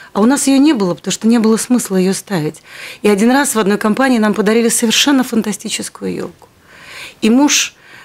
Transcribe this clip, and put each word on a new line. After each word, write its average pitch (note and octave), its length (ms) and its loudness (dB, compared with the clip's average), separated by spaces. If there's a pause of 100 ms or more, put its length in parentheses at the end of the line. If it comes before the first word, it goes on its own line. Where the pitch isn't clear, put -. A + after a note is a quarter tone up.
(140)
А G3+ 80 0
у G#3 40 4
нас C4+ 220 0
её C4+ 120 4
не D4 140 4
было, F#3+ 220 -2
потому - 160 -10
что - 160 -2
не A#3 100 4
было A3 200 2
смысла G#3+ 400 -2
её F#3 160 0
ставить. D#3 500 -6 (400)
И - 60 2
один G#3 220 2
раз C#4 220 0
в A3 60 -2
одной G#3 180 0
компании A#3+ 400 0
нам G#3+ 160 2
подарили A3+ 360 2
совершенно B3 540 0
фантастическую G#3 920 -6
ёлку. - 320 -14 (760)
И A3 80 2
муж, C#4 460 2 (300)